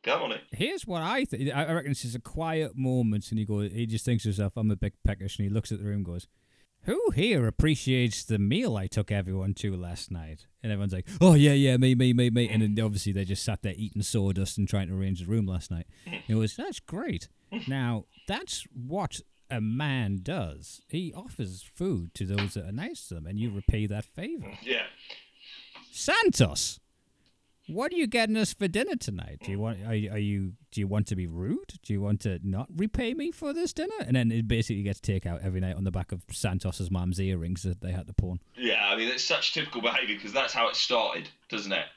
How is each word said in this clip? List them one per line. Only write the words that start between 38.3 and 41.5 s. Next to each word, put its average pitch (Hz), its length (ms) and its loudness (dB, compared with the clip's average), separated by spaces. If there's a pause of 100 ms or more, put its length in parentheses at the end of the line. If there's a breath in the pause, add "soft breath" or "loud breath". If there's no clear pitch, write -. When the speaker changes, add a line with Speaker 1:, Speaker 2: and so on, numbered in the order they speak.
Speaker 1:
Yeah, 104 320 0
I 101 80 2
mean, 113 120 0
it's 127 160 -2
such - 280 0
typical 151 300 -4
behaviour 120 360 0
'cause - 140 -10
that's 131 200 0
how 117 160 4
it - 80 0
started, - 520 2 (200)
doesn't 101 240 -4